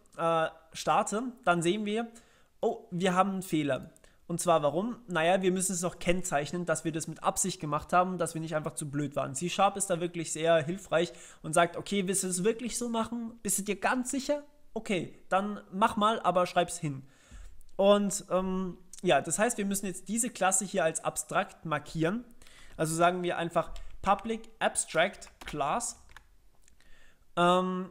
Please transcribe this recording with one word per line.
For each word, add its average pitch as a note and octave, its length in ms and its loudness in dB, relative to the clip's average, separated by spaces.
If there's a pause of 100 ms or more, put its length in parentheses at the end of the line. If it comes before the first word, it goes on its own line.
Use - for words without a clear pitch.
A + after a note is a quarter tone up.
(160)
äh, E3 300 2 (260)
starte, D#3+ 520 0 (200)
dann F3 160 4
sehen G3 240 0
wir, A3 240 -2 (520)
oh, - 320 -2
wir F3+ 220 0
haben F#3+ 160 6
einen F#3+ 120 -4
Fehler. D3 480 0 (380)
Und E3+ 120 -2
zwar D#3+ 220 4
warum? E3+ 340 0 (120)
Naja, F3+ 340 2
wir F#3 100 4
müssen F#3 200 0
es F3 100 -4
noch F3 160 -4
kennzeichnen, F3 680 0
dass D#3+ 200 -2
wir E3 80 -2
das D#3 140 -6
mit D#3+ 160 -10
Absicht F#3 380 -2
gemacht D3 320 -4
haben, F3+ 240 2
dass E3 160 -2
wir D#3+ 80 -6
nicht D#3+ 160 -6
einfach D#3 180 -4
zu D3+ 160 -8
blöd C#3+ 240 -4
waren. C3+ 200 -4
C-Sharp G3 420 0
ist F#3+ 120 -2
da E3+ 120 -2
wirklich E3+ 320 -6
sehr D#3+ 300 8
hilfreich E3+ 500 0 (300)
und D3+ 100 -6
sagt, E3+ 240 6
okay, G3+ 300 0
willst F#3+ 160 0
du F#3+ 60 -4
es F3+ 140 -2
wirklich A3+ 360 0
so A#3+ 100 -4
machen? A3+ 540 -4
Bist G3 160 0
du G3 40 -2
dir G3+ 140 -2
ganz A#3+ 340 0
sicher? C#4+ 320 -2 (300)
Okay, F#3+ 460 -4 (100)
dann G3+ 320 0 (100)
mach G#3 260 0
mal, G#3+ 240 2
aber F3+ 260 2
schreib's F3 320 0
hin. C#3 240 -6 (720)
Und, G3+ 540 4
ähm, F#3 480 -2 (240)
ja, D#3 180 4
das E3 180 -4
heißt, A#3+ 200 0
wir G3+ 80 -4
müssen G3 200 -4
jetzt - 220 -10
diese A3+ 220 -2
Klasse F#3+ 340 0
hier F#3 200 0
als D#3+ 200 0
abstrakt - 640 -4
markieren. D#3+ 580 -2 (520)
Also D#3+ 180 -2
sagen F3+ 280 4
wir F3 140 -2
einfach E3+ 360 -2 (280)
Public A3 480 -2 (120)
Abstract - 680 -2 (160)
Class. D3+ 560 -4 (1400)
Ähm, F#3 540 2